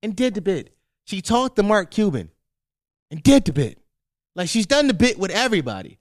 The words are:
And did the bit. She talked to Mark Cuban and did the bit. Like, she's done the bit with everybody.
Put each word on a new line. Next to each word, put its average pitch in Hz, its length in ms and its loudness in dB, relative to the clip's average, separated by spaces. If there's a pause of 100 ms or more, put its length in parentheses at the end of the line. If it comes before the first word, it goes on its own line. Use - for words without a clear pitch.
And 208 140 -6
did 254 180 0
the 202 60 -4
bit. 180 340 -6 (300)
She 190 160 -8
talked 247 360 0
to 214 60 4
Mark 202 280 2
Cuban 135 400 -2 (800)
and 151 120 -12
did 277 220 6
the 165 80 -2
bit. 139 260 -4 (560)
Like, 175 140 -6
she's 220 180 -2
done 285 200 2
the 262 80 2
bit 226 240 2
with 185 120 -4
everybody. 151 720 -4